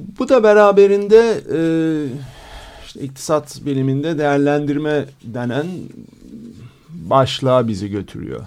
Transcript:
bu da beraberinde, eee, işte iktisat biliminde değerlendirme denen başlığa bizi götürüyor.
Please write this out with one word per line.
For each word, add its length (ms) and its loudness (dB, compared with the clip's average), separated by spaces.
bu 100 -2
da 140 6
beraberinde, 1000 4
eee, 640 -2
işte 140 -18
iktisat 680 -6
biliminde 520 -2
değerlendirme 880 0
denen 420 -6
başlığa 800 0
bizi 220 -6
götürüyor. 560 -8